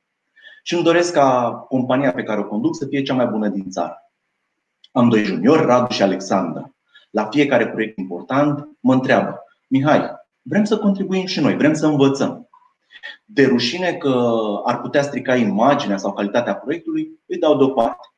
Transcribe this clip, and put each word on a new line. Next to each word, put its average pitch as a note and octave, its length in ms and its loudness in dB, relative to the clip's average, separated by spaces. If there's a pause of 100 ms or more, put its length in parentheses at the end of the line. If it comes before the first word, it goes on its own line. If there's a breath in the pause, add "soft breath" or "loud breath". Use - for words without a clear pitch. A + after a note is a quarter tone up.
(640 soft breath)
și - 120 -6
îmi E3+ 80 0
doresc E3+ 300 2
ca B2+ 400 2 (160)
compania C3 440 0
pe A#2 100 -6
care G#2 180 -4
o G2+ 60 -4
conduc B2+ 300 -2
să C#3 100 -8
fie C#3 160 -4
cea C3+ 120 -4
mai B2 120 0
bună G#2+ 220 -2
din F#2+ 220 -6
țară. F2 420 -8 (800)
Am A#2+ 160 4
doi G#2+ 160 2
juniori, G2 400 2
Radu B2 280 2
și - 100 -2
Alexandra. F#2 720 -2 (360 soft breath)
La G#2+ 140 -2
fiecare C3+ 440 2
proiect A2 300 -6
important C3 720 -2 (120)
mă B3+ 120 4
întreabă: F#3 520 0 (240 loud breath)
„Mihai, C#3+ 420 2 (320)
vrem G#3 220 0
să G#3 140 0
contribuim F#3+ 480 -2
și - 140 -4
noi, C3 160 2
vrem D#3 180 2
să D3+ 120 -2
învățăm.” C3+ 600 0 (760 loud breath)
De C#3 220 2
rușine E3+ 460 0
că B2 480 0 (240)
ar A#2+ 160 -2
putea C#3+ 220 -2
strica B2+ 340 -2
imaginea A2 600 2
sau G2 160 -4
calitatea G#2+ 420 -2
proiectului, D#3 720 -8
îi F#3 120 -8
dau D#3 180 4
deoparte. C3 600 0